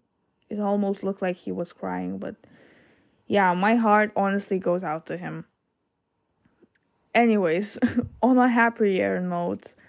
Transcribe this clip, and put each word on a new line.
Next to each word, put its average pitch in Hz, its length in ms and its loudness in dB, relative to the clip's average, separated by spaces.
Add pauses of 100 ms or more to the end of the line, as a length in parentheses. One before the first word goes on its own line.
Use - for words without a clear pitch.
(500)
it 208 100 -8
almost 202 440 -2
looked 196 180 -6
like 180 160 -2
he - 140 -10
was 180 220 -8
crying, 95 460 -8
but - 160 -10 (920)
yeah, 185 260 2
my 196 220 2
heart 214 400 2
honestly 196 440 -2
goes 180 240 -2
out 160 240 -6
to 165 100 -8
him. 160 280 -12 (1700)
Anyways, 208 680 2 (200)
<laughs> - 220 -8
on 254 160 4
a 254 120 4
happier 202 720 2
note, 180 540 -6 (140)